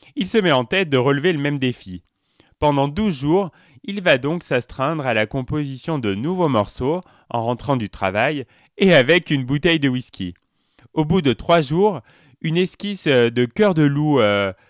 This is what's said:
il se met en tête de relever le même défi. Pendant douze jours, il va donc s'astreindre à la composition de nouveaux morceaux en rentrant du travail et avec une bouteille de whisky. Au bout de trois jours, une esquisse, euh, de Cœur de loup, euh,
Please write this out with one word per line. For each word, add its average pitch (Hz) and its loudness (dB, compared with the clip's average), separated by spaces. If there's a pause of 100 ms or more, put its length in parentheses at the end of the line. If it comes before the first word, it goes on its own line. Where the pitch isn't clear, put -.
(160)
il 208 -4
se 226 0
met 180 4
en 127 2
tête 185 -2
de 139 2
relever 139 2
le 147 -4
même 143 -2
défi. 117 -6 (560)
Pendant 143 2
douze 165 -2
jours, 156 0 (320)
il 196 -10
va 160 4
donc 147 -4
s'astreindre 139 -4
à 123 -2
la 107 0
composition 139 -6
de 104 -2
nouveaux 165 -2
morceaux 127 -2 (280)
en 117 -4
rentrant 123 -2
du 107 -4
travail 113 -2 (320)
et 190 6
avec 151 4
une 135 0
bouteille 147 0
de 143 2
whisky. 120 -6 (580)
Au 156 -2
bout 175 0
de 135 4
trois 170 2
jours, 160 0 (380)
une 160 -4
esquisse, 190 -4
euh, 120 4
de 123 0
Cœur 202 0
de 156 2
loup, 147 2
euh, 101 2 (180)